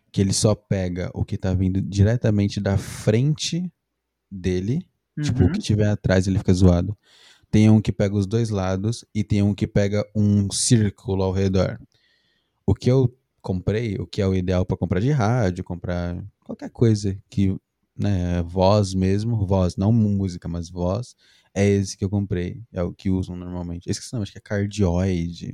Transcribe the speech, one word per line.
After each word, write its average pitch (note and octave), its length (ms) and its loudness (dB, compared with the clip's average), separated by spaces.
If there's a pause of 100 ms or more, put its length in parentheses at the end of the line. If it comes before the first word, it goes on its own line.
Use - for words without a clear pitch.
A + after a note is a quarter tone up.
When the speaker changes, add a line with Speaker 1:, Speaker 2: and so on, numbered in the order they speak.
(120)
Speaker 1:
que - 80 -2
ele F#2+ 120 2
só G#2+ 220 2
pega F2+ 580 -4
o - 120 -6
que - 120 -6
tá F#2+ 160 -2
vindo F#2+ 300 0
diretamente G2+ 760 2
da G2 180 0
frente D3 920 -2 (600)
dele, F#2+ 580 -4 (340)
tipo, C3+ 200 0
o - 40 8
Speaker 2:
Uhum. D3+ 60 2
Speaker 1:
que G3 60 -4
tiver G#2 300 0
atrás F#2+ 400 2
ele F#2+ 100 0
fica G2 160 0
zoado. F#2 420 4 (540)
Tem G#2+ 180 6
um A2 120 8
que G#2 100 -2
pega G2+ 240 -2
os G2+ 120 0
dois A2+ 240 -2
lados G2 640 -2
e G#2+ 120 -2
tem G#2 180 0
um G2+ 120 2
que G#2 120 -2
pega G2+ 480 0
um G#2 380 4
círculo G2 720 0
ao F#2+ 80 0
redor. F#2+ 460 0 (880)
O G2+ 100 2
que - 160 0
eu B2+ 220 2 (300)
comprei, G2+ 540 -4
o E2+ 100 -6
que - 160 -4
é F#2+ 40 2
o F#2+ 80 2
ideal F2+ 300 0
pra F#2 120 -2
comprar F2 240 -2
de B2 100 2
rádio, G#2+ 540 0
comprar F2 580 -6 (220)
qualquer - 260 -12
coisa G#2 480 0 (100)
que, F#2+ 280 -2 (420)
né, F2+ 440 -2
voz F#2+ 520 2
mesmo, G2+ 520 0
voz, F#2 300 0
não G2 160 2
música, G2 540 0
mas E2+ 240 -8
voz, F2+ 460 -6 (380)
é G2+ 120 2
esse G2+ 300 0
que - 80 -4
eu F#2+ 60 -2
comprei, G2+ 600 -4
é F#2+ 120 -6
o F2 100 -4
que - 180 -8
usam F#2 240 -2
normalmente. F2+ 560 -10
Esqueci - 220 -8
o C3 40 -8
nome, G#2+ 80 -4
acho - 80 -12
que - 60 -20
é - 40 -20
cardioide, F#2+ 1120 -2